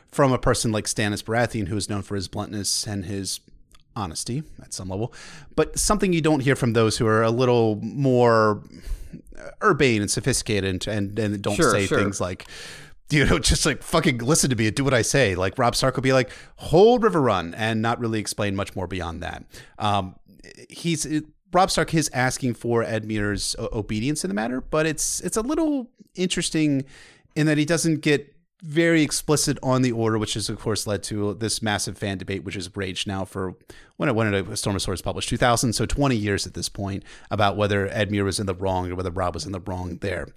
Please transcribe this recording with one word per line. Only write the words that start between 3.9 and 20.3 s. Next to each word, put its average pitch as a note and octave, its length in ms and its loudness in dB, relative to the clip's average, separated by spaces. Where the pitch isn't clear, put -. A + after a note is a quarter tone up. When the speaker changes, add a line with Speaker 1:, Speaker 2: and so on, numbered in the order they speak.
Speaker 1:
honesty A#2 480 -6
at - 100 -16
some F#2 160 -10
level, G2+ 240 -6
but D3+ 240 0
something G3 340 2
you E3 100 2
don't D#3 180 4
hear B2+ 160 4
from A#2+ 160 2
those A2 240 4
who A#2+ 100 0
are A2 160 4
a A2+ 80 4
little A#2 520 4
more A#2 800 4
urbane C#3 380 6
and G2+ 100 0
sophisticated G#2+ 580 0
and, F2+ 200 -2
and, G#2 300 -2
and G#2 240 0
don't G#2 120 -2
Speaker 2:
Sure, A#2 160 4
Speaker 1:
say G2+ 160 4
Speaker 2:
sure. C3+ 120 2
Speaker 1:
things G2+ 220 0
like, F#2 260 -6
you D3 140 4
know, E3+ 140 4
just, - 280 2
like, C3+ 160 0
"Fucking D3+ 360 2
listen C#3 320 2
to B2 60 2
me G#2+ 100 2
and G#2 80 0
do C#3+ 80 -2
what C3+ 120 2
I A2+ 80 4
say." A#2 320 2
Like, F#2 240 -2
Robb A#2+ 180 2
Stark C3 200 0
will C3 60 -4
be C3 100 2
like, C3 180 2
"Hold G#3 460 6
Riverrun," A#2 540 2
and A2 260 0
not A#2 180 0
really A2+ 180 -2
explain G2+ 380 -4
much G2 180 -4
more F#2 120 -4
beyond E2+ 360 -6
that. E2 220 -10
Um, G2+ 380 -2